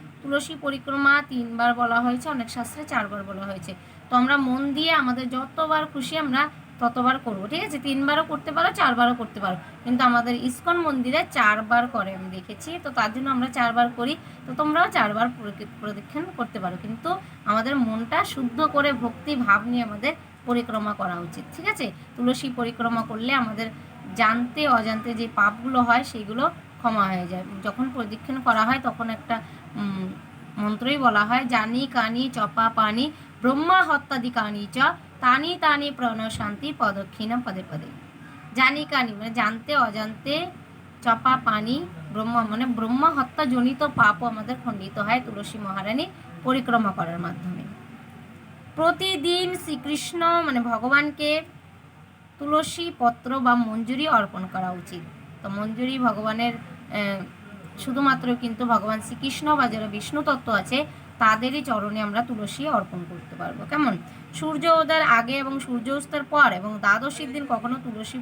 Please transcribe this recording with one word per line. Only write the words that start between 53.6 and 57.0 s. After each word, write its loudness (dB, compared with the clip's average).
অর্পণ 2
করা -4
উচিত। -10
তো -8
মঞ্জুরি -4
ভগবানের, 0
আহ, -6